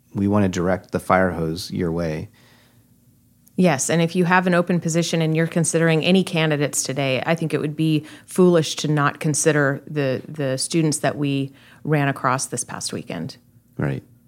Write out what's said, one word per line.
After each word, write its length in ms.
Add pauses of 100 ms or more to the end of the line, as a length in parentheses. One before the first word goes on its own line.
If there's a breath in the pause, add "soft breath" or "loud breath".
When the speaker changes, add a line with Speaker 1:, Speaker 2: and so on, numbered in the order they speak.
(140)
Speaker 1:
we 140
wanna 200
direct 440
the 80
fire 300
hose 400
your 200
way. 380 (1300 soft breath)
Speaker 2:
Yes, 320
and 140
if 140
you 80
have 240
an 60
open 260
position 420
and 140
you're 100
considering 580
any 200
candidates 580
today, 420
I 120
think 180
it 60
would 160
be 280 (220 loud breath)
foolish 500
to 120
not 320
consider 640
the, 420
the 300
students 400
that 180
we 360 (320 loud breath)
ran 240
across 380
this 180
past 280
weekend. 440 (420)
Speaker 1:
Right. 240 (260)